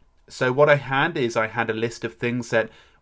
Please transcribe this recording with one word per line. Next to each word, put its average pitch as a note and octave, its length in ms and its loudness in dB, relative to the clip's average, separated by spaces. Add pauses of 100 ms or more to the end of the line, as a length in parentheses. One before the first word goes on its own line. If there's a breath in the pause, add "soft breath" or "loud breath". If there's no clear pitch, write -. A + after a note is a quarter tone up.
(260)
So B2+ 240 -2
what C#3+ 200 4
I C#3+ 60 8
had C#3 420 -2
is A#2 180 0
I A2 120 0
had A2 200 -4
a G#2+ 60 -2
list A2+ 300 -4
of A2+ 100 -8
things A#2+ 340 -4
that A2+ 220 0 (320 soft breath)